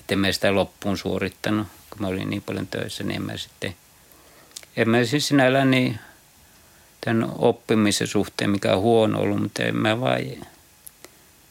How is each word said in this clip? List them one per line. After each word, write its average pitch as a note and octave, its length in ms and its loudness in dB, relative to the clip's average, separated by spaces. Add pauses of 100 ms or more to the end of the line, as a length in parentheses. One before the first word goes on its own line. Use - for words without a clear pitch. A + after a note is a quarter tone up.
että - 140 -4
en F#2+ 40 2
mä F#2+ 140 2
sitä G2+ 220 2
loppuun F#2+ 440 0
suorittanut. G2 680 -2 (240)
Kun - 100 -16
mä G2 60 -4
olin G2 240 -4
niin G2+ 120 -6
paljon G2+ 240 -6
töissä, - 380 -8
niin G2 120 -4
en - 60 -6
mä - 140 -8
sitten, - 380 -10 (1040)
en A2+ 120 2
mä A#2+ 160 4
siis C3+ 240 -2
sinällään C3+ 420 4
niin B2+ 280 0 (1000)
tän A#2 380 0
oppimisen A2 680 2
suhteen - 440 -2
mikään G2+ 300 2
huono A2 400 4
ollut, G2+ 220 0
mutta G#2+ 200 -4
en - 140 0
mä A2+ 240 0
vaan, - 200 0 (1300)